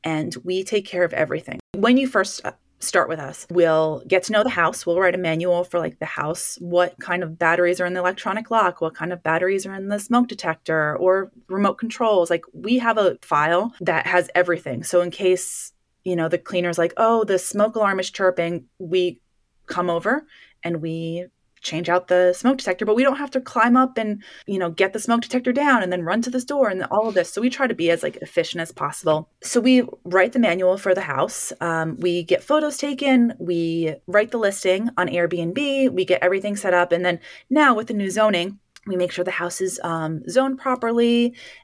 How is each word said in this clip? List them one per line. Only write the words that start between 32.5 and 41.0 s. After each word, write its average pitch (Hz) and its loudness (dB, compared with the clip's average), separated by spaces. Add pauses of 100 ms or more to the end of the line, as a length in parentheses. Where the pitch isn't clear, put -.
taken. 262 2
We 165 -2 (140)
write 208 2
the 240 -2
listing 202 0
on 180 0
Airbnb. 180 0
We 185 0
get 180 0
everything 196 0
set 196 0
up. 175 4
And 175 2
then 175 0 (320)
now 277 6
with 220 -4
the 233 -6
new 202 -2
zoning, 202 0 (300)
we 190 -4
make 180 0
sure 180 -2
the 180 -6
house 175 -6
is, 190 -4
um, 160 -4
zoned 262 0
properly 240 0 (280)